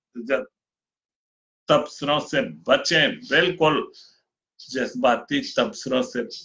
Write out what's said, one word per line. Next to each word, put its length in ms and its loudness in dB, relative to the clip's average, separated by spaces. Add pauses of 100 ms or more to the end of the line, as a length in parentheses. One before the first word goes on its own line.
(180)
ज-, 280 -2 (1200)
तबसरों 520 2
से 220 -2
बचें। 760 2
बिल्कुल, 760 2 (800)
जज्बाती 880 -2
तबसरों 440 -2
से 220 -4 (220)